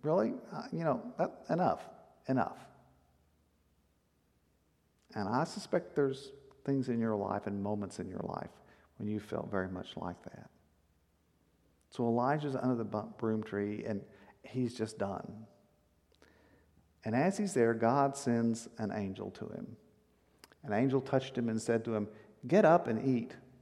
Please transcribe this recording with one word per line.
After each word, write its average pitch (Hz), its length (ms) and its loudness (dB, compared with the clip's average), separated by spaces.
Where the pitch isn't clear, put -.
really? 196 320 2
Uh, 151 180 -8
you 165 140 -4
know, 127 180 2
that, 160 320 -2
enough, 165 340 2
enough." 131 300 2
And 101 120 0
I 123 140 2
suspect - 540 -4
there's 135 340 0
things 135 240 0
in 117 120 2
your 110 160 2
life 98 320 0
and 101 120 -2
moments 101 380 -4
in 92 100 -6
your 92 140 -8
life - 300 -8
when 104 100 -6
you 104 100 -2
felt - 320 -6
very 95 180 0
much - 280 -10
like - 260 -8
that. - 260 -18
So 120 160 0
Elijah's 135 480 2
under 127 220 2
the 117 80 -2
bu-, 107 340 -4
broom 110 240 0
tree, 104 420 -4
and 107 160 -4
he's 123 320 -4
just 110 220 -4
done. 104 500 -6
And 110 100 -2
as 175 220 2
he's 202 160 -2
there, 117 220 6
God 131 420 4
sends 117 520 0
an 107 120 -2
angel 98 420 -4
to - 160 -10
him. - 280 -10
An - 100 -4
angel 127 280 4
touched 131 360 0
him 117 140 0
and 110 100 0
said 113 240 2
to 113 100 -2
him, 107 140 0
"Get 190 180 8
up 170 220 8
and 113 200 0
eat." 123 300 0